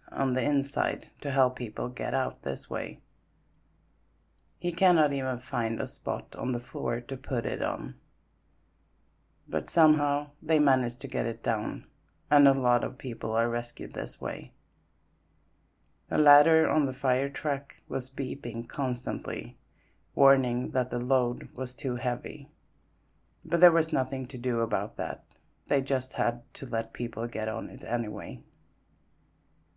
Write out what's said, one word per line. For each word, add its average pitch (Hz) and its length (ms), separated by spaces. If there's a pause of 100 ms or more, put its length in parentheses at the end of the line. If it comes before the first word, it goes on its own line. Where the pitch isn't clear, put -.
(100)
on 135 220
the 127 100
inside 135 680 (100)
to 139 100
help 127 260
people 123 320
get 123 260
out 131 280
this 139 280
way. 98 300 (1600)
He 175 140
cannot 170 400
even 131 260
find 117 420
a 127 60
spot - 520
on 127 140
the 120 80
floor 123 420
to 131 140
put 123 280
it 110 180
on. 101 340 (1500)
But 156 220
somehow 151 600 (140)
they 160 160
manage 131 420
to - 60
get 123 200
it 117 160
down, 110 420 (460)
and 143 180
a 139 40
lot 123 300
of 117 140
people 117 360
are 117 180
rescued - 420
this 113 260
way. - 340 (1600)
The 165 80
ladder 151 520
on 151 180
the 131 80
fire 131 340
truck 139 460 (120)
was 139 220
beeping 131 580
constantly, 120 920 (560)
warning 127 560
that 127 180
the 120 100
load 123 560
was 127 200
too 123 220
heavy. 123 520 (960)
But 170 160
there 175 100
was 160 220
nothing 131 360
to 127 100
do 120 220
about 110 360
that. 80 280 (420)
They 139 160
just 131 320
had 120 280 (120)
to - 120
let 117 280
people 117 320
get 110 220
on 110 200
it 107 180
anyway. 110 540 (1400)